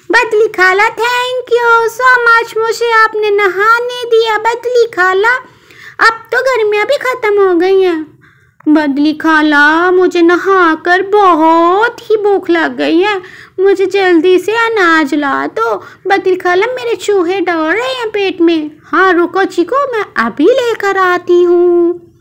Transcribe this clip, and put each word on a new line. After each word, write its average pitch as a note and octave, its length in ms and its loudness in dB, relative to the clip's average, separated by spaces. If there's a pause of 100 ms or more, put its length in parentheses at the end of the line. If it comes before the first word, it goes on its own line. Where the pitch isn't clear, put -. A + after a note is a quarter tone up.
(120)
बदली A4+ 380 0
खाला, F#4+ 460 0
thank B4 560 -4
you A#4+ 180 2 (220)
so B4+ 180 0 (120)
much, A#4 360 0
मुझे A4+ 360 -2
आपने G#4+ 380 0
नहाने A4+ 760 0
दिया। A4+ 320 0
बदली A#4 540 -2
खाला, F#4+ 420 0 (640)
अब A4+ 200 0 (120)
तो B4 120 -2
गर्मियाँ G#4+ 420 0
भी C5+ 140 0
खत्म A4+ 420 -2
हो F#4+ 140 2
गई F#4+ 260 2
हैं। E4 240 0 (600)
बदली D4+ 500 2
खाला, D#4 760 2
मुझे F4+ 300 2
नहाकर F4 880 2
बहुत F4+ 920 2
ही A4 160 -2
भूख G4+ 320 -2
लग D#4 280 -2
गई D4+ 220 0
है, G4+ 180 0 (420)
मुझे F#4+ 280 2
जल्दी F#4 520 2
से G4 180 -4
अनाज F4 580 0
ला C#4+ 200 -2 (140)
दो। A4 260 -4 (320)
बदली F#4+ 300 0
खाला, F4+ 360 0
मेरे A#4+ 240 -6
चूहे G4 440 -2
डर E4 320 -2
रहे B4+ 200 -4
हैं A#4+ 180 -6
पेट F#4+ 300 -4
में। D#4+ 300 0 (140)
हाँ F#4 280 0
रुको F4 320 0
चीकू, F#4+ 460 -2
मैं G#4+ 140 -4 (140)
अभी A#3 320 0
लेकर A4 480 -2
आती F4+ 440 0
हूँ। F4 560 2 (220)